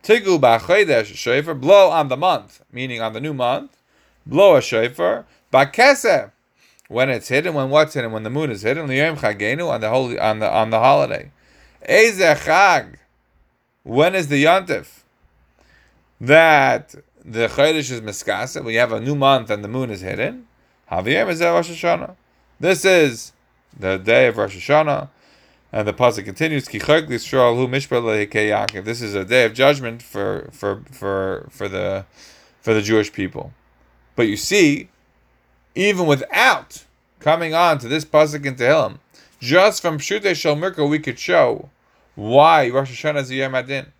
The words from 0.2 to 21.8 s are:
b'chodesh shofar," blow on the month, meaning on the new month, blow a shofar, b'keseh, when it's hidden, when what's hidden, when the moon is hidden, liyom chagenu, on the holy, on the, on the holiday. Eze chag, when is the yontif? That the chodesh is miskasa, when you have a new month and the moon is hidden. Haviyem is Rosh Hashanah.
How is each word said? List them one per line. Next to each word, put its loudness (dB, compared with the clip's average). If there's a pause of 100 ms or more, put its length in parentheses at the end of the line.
b'chodesh 2
shofar," -2
blow 6
on 0
the -4
month, -4 (100)
meaning -10
on -6
the -10
new -8
month, -4 (480)
blow 4
a 4
shofar, -2 (280)
b'keseh, 2 (560)
when 0
it's -6
hidden, -2
when -4
what's 2
hidden, -6
when -8
the -8
moon -4
is -8
hidden, -2
liyom -2
chagenu, -2
on -4
the -2
holy, -2
on 0
the, 0
on 0
the 2
holiday. 2 (520)
Eze 4 (200)
chag, 2 (880)
when 0
is -4
the 0
yontif? -2 (1160)
That 4 (280)
the -2
chodesh 0
is -10
miskasa, -6
when -6
you 2
have 2
a -4
new -4
month 2
and -4
the -12
moon -6
is -10
hidden. -8 (440)
Haviyem -2
is -4
Rosh 0
Hashanah. -4 (440)